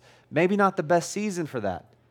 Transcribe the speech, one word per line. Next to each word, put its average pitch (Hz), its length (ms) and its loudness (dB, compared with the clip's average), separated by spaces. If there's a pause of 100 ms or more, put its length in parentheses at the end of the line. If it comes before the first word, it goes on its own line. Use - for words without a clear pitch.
(320)
Maybe 180 260 2
not 196 180 4
the 185 60 -2
best 165 300 0
season 196 340 -4
for 131 140 -8
that. 95 260 -6 (260)